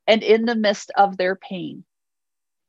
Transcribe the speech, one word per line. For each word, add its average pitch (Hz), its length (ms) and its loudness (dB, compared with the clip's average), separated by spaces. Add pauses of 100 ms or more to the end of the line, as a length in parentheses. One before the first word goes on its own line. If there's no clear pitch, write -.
and 214 160 2
in 226 220 2
the 240 100 -2
midst 208 400 -2
of 196 220 2
their 185 200 -2
pain. 165 480 -14 (840)